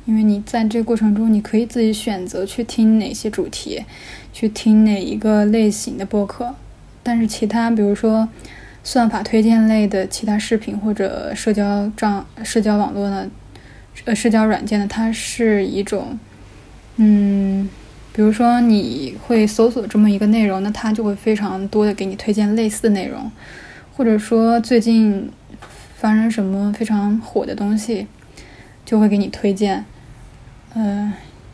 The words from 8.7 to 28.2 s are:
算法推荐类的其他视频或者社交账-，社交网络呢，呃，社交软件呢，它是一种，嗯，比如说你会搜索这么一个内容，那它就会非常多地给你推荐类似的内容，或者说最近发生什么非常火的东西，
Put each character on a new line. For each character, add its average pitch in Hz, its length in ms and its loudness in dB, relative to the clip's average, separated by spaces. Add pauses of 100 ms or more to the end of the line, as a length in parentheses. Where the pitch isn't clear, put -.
算 233 240 2
法 208 140 -2
推 220 200 2
荐 226 240 6
类 214 200 4
的 196 200 0
其 - 200 -8
他 208 120 0
视 214 200 -2
频 208 180 -8
或 208 160 -2
者 - 420 -4
社 - 160 -2
交 202 460 0
账-， 202 300 -2 (180)
社 226 160 -2
交 208 160 2
网 208 160 0
络 202 160 -4
呢， 196 180 -4 (800)
呃， 233 100 -2
社 233 140 0
交 220 160 4
软 214 220 0
件 208 120 0
呢， 202 80 0
它 226 240 -2
是 220 540 0
一 190 180 -2
种， - 360 -6 (800)
嗯， 196 680 4 (460)
比 - 80 0
如 214 100 6
说 240 300 2
你 190 560 0 (100)
会 220 200 4
搜 226 240 2
索 226 160 -4
这 214 120 -2
么 208 120 6
一 202 80 2
个 208 80 0
内 214 200 4
容， 190 160 -2
那 208 80 -4
它 214 220 -4
就 220 100 -2
会 208 120 -2
非 214 200 0
常 196 340 -4
多 214 180 2
地 202 80 0
给 196 100 -6
你 190 120 -6
推 208 180 -2
荐 208 200 0
类 220 140 0
似 214 140 -6
的 226 80 4
内 196 160 0
容， - 240 -10 (640)
或 294 80 -4
者 220 160 2
说 226 420 2
最 233 200 2
近 220 500 2 (680)
发 214 180 0
生 220 160 2
什 220 120 -2
么 196 300 -2
非 208 100 -6
常 208 380 0
火 - 240 -4
的 - 100 -8
东 208 220 -2
西， 208 300 -4 (800)